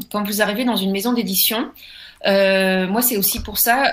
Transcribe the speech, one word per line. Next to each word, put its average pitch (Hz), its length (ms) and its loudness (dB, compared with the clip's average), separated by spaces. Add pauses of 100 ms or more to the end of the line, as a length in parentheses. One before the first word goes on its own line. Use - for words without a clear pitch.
(100)
quand 208 120 -4
vous 202 180 -2
arrivez 208 240 0
dans 240 120 0
une 190 160 0
maison 196 200 -2
d'édition, 214 560 -2 (580)
euh, 190 600 2
moi, 214 140 0
c'est 247 160 0
aussi 196 220 -2
pour 208 180 -8
ça, 262 340 2